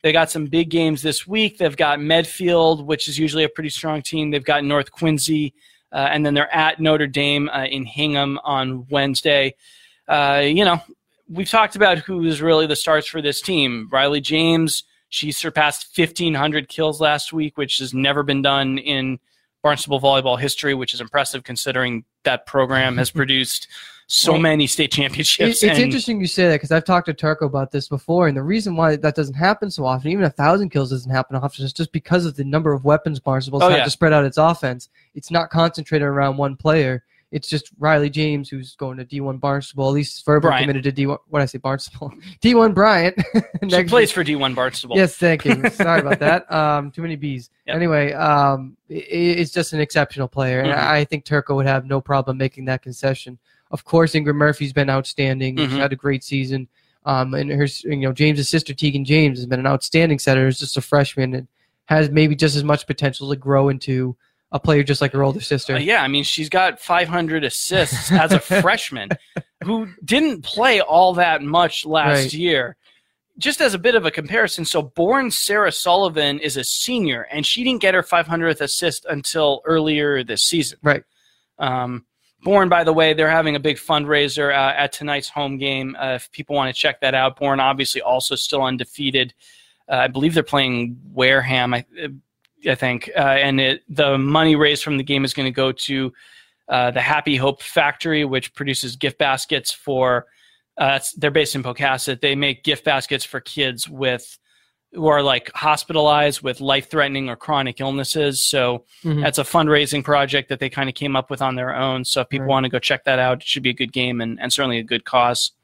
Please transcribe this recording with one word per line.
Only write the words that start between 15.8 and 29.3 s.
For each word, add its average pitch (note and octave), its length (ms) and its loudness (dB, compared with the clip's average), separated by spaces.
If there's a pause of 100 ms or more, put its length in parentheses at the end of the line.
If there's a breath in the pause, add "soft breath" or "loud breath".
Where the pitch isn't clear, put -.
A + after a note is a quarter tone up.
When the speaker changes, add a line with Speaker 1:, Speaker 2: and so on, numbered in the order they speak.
Speaker 1:
fifteen E3 400 0
hundred D3 340 -2
kills D#3 320 -4
last D3+ 320 0
week, D3+ 240 -4
which C#3 220 -4
has B2+ 140 -8
never C#3 300 0
been C#3 200 0
done C#3 340 0
in C3 420 -4 (440)
Barnstable C#3+ 360 0
volleyball C3 400 2
history, C#3 360 -2
which B2+ 180 -6
is A#2+ 80 -10
impressive C3 420 -4
considering B2 600 -4 (200)
that B2+ 220 2
program C3 520 0
has B2+ 140 0
Speaker 2:
<laughs> D#3+ 100 -6
Speaker 1:
produced C3 460 -2 (420 loud breath)
so - 240 2
Speaker 2:
Well, D#3+ 80 4
Speaker 1:
many D3+ 260 4
state D3 260 0
championships D3 680 0
Speaker 2:
it, G#3 40 6
it's D3+ 100 4
Speaker 1:
and B3 60 4
Speaker 2:
interesting B3 380 -2
you F3+ 60 -2
say F3+ 200 2
that D#3 140 2
'cause D3+ 100 -4
I've D#3+ 140 2
talked F3 220 0
to D#3+ 60 -6
Turco D#3 320 -2
about C3+ 260 -4
this C#3 180 -6
before, E3 400 0
and C#3 80 -2
the C3+ 60 -6
reason G3 340 -2
why D#3+ 180 4
that D3 200 -2
doesn't C#3 200 -2